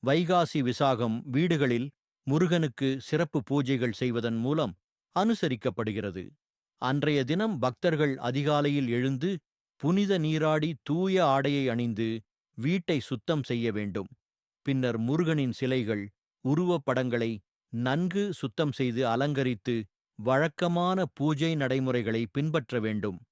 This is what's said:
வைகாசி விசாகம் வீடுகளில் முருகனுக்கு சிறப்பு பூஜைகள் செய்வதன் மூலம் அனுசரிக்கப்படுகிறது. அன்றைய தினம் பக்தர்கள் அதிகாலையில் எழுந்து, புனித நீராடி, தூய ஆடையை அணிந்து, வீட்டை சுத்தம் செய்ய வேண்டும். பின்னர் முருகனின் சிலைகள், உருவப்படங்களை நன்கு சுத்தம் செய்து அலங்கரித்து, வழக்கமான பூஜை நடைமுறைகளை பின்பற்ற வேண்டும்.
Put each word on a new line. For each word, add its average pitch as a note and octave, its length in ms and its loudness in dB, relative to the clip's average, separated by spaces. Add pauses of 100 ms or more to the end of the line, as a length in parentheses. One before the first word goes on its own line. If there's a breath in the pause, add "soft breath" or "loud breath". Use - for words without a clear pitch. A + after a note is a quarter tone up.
வைகாசி E3 600 2
விசாகம் A#2+ 540 2 (140)
வீடுகளில் C#3 580 2 (380)
முருகனுக்கு D#3 640 2 (120)
சிறப்பு D#3 420 -2
பூஜைகள் B2+ 520 0
செய்வதன் A#2 420 -2
மூலம் B2+ 380 0 (420)
அனுசரிக்கப்படுகிறது. A2 1080 -2 (580)
அன்றைய C#3+ 420 2
தினம் F#3+ 340 0
பக்தர்கள் C#3+ 580 0
அதிகாலையில் C#3+ 720 0
எழுந்து, B2+ 420 0 (500)
புனித F#3+ 380 2
நீராடி, D#3 520 2 (120)
தூய F#3 340 0 (100)
ஆடையை C#3 420 2
அணிந்து, A#2 400 0 (500)
வீட்டை E3 420 0
சுத்தம் C3+ 440 -2
செய்ய A#2+ 280 -2
வேண்டும். G2+ 380 -4 (560)
பின்னர் B2+ 320 0
முருகனின் C#3+ 540 0
சிலைகள், A2+ 520 -2 (400)
உருவப்படங்களை C3 840 0 (420)
நன்கு E3 600 0
சுத்தம் D3+ 400 -2
செய்து B2+ 360 -2
அலங்கரித்து, B2+ 680 0 (420)
வழக்கமான E3+ 800 2 (160)
பூஜை D3+ 400 0
நடைமுறைகளை B2+ 680 0 (100)
பின்பற்ற C#3+ 480 -2
வேண்டும். G#2+ 380 -4 (140)